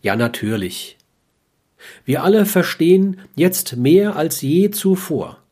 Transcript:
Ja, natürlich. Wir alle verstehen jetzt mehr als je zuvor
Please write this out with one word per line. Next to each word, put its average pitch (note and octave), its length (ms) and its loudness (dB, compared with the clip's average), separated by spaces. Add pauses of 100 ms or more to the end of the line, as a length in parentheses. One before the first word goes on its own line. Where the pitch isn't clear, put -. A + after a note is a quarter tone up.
Ja, G2+ 140 -2
natürlich. A2 800 -6 (1040)
Wir - 200 -2
alle G3+ 220 4
verstehen F#3 720 2 (160)
jetzt E3 420 -2
mehr F#3 380 4
als D#3 260 -4
je F3 300 2
zuvor F3+ 680 -2 (120)